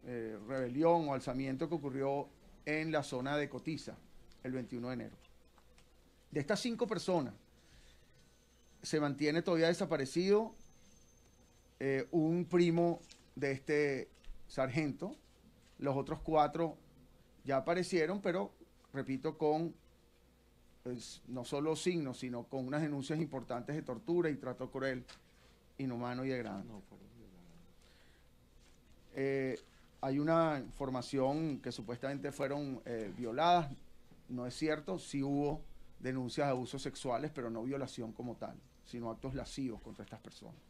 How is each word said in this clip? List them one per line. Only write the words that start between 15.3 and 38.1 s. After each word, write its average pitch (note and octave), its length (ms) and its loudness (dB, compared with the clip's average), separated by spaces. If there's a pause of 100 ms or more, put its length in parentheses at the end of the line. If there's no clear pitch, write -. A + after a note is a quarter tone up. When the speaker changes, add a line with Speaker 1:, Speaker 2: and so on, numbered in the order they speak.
Speaker 1:
Los C3+ 180 0
otros C#3 260 -2
cuatro D#3+ 540 4 (680)
ya C3+ 120 4
aparecieron, F3 600 2
pero, G3 320 0 (400)
repito, C3+ 460 -2
con, D#3 380 4 (1040)
pues, A#2+ 460 -10
no B2 180 -6
solo D3+ 300 2
signos, D#3 420 0
sino A#2+ 280 -6
con C3 200 -4
unas D3 160 0
denuncias D3 380 0
importantes C3+ 560 -2
de D#3 80 -4
tortura D#3+ 480 2
y B2+ 60 -2
trato B2+ 340 -6
cruel, C3 340 -2 (720)
inhumano B2 480 -2
y C3+ 40 0
degradante. G#2+ 380 -4
Speaker 2:
No, G2+ 140 -12
fueron G2 260 -20 (100)
violadas. F#2+ 240 -20 (1700)
Speaker 1:
Eh, C3+ 460 0 (440)
hay C3+ 160 0
una D#3+ 400 4
información C3+ 1000 0
que B2 120 -6
supuestamente C3+ 600 -6
fueron, C#3 540 -2
eh, A2 300 -4
violadas. C#3 560 4 (580)
No B2 180 -4
es B2 80 -8
cierto, D#3 420 0
sí - 240 -4
hubo C#3+ 400 0 (380)
denuncias C3 480 0
de C3+ 40 4
abusos B2+ 300 -2
sexuales, C#3 520 -2
pero A#2+ 160 -4
no A2+ 140 -4
violación B2+ 480 -4